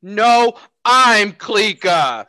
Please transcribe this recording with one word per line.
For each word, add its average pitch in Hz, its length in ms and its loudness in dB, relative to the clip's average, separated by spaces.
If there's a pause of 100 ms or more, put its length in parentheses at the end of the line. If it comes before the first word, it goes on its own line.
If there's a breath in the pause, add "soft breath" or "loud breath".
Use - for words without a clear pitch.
No, 233 520 0 (320 loud breath)
I'm 233 480 2
Klika. 170 960 -2